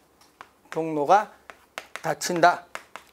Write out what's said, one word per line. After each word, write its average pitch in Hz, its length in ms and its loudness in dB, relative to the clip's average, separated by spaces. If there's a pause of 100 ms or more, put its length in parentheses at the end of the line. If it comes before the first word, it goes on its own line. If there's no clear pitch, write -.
(720)
통로가 160 640 0 (640)
닫힌다. 160 640 0 (480)